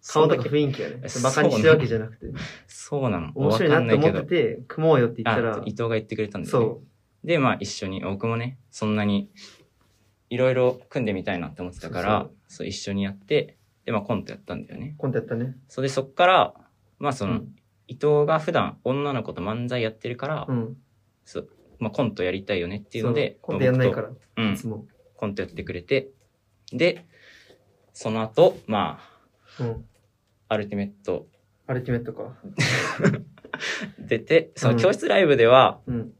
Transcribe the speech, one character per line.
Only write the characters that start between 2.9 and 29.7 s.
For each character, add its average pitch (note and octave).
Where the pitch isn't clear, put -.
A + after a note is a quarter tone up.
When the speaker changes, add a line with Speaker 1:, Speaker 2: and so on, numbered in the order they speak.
Speaker 1:
う -
な F2+
の。 D2+
Speaker 2:
面 C#3
白 F#3+
い D#3+
な D#3
っ -
て -
思 -
っ -
て -
て、 -
Speaker 1:
わ -
か -
ん -
な -
い -
け D3+
ど。 B2+
Speaker 2:
組 D#3
も D#3+
う C3
よ A#2+
っ -
て A#2
言 A2+
っ -
た A#2+
ら。 A2+
Speaker 1:
あ、 G2+
伊 G#2+
藤 G2+
が A#2
言 A2
っ A2
て A2
く G#2+
れ G#2+
た G#2
ん G2+
だ -
よ C3+
ね。 A#2
Speaker 2:
そ -
う。 -
Speaker 1:
で、 E3
ま B2+
あ、 F#2
一 -
緒 -
に、 F#2+
僕 G2+
も A2+
ね、 A#2
そ -
ん G#2+
な G#2
に、 G2+
い A#2+
ろ B2+
い -
ろ B2
組 C3+
ん -
で G#2+
み F#2
た G#2
い F2
な E2+
っ E2
て -
思 F2+
っ -
て -
た D#2+
か F2
ら、 G2+
Speaker 2:
そ -
う -
そ -
う。 -
Speaker 1:
そ -
う、 -
一 G2
緒 -
に G2
や G2
っ G2
て、 -
で、 A#2
ま G#2+
あ、 -
コ A#2
ン G2
ト -
や -
っ -
た -
ん -
だ -
よ -
ね。 C#3
Speaker 2:
コ -
ン B2
ト -
や -
っ -
た A#2+
ね。 B2
Speaker 1:
そ -
う -
で、 C#3
そ C3+
っ C3+
か F3+
ら、 F#3
ま C#3+
あ、 -
そ G2+
の、 F#2
Speaker 2:
う -
ん。 -
Speaker 1:
伊 B2
藤 D3
が B2+
普 -
段 -
女 C#3
の A#2+
子 E2
と E2+
漫 A2+
才 B2
や A2
っ A2
て -
る A#2+
か C3+
ら、 D3+
Speaker 2:
う C3+
ん。 A#2+
Speaker 1:
そ -
う、 -
ま A2+
あ、 G#2+
コ C#3+
ン G#2+
ト F2+
や F2+
り F#2+
た G#2
い F#2
よ F2
ね G2
っ G#2
て -
い A2+
う A2
の A#2+
で、 C#3
Speaker 2:
そ -
う、 -
コ -
ン -
ト C3
や B2+
ん B2+
な B2+
い G2+
か -
ら、 -
Speaker 1:
ま -
あ、 -
僕 -
と、 -
う A2
ん。 G2+
Speaker 2:
い F#2+
つ -
も。 G#2+
Speaker 1:
コ A2
ン G2+
ト G2+
や F2+
っ -
て G2
く F2
れ F2
て、 -
で、 E3
そ -
の A2
後、 D3
ま F#2+
あ、 B2+
Speaker 2:
う -
ん。 A#2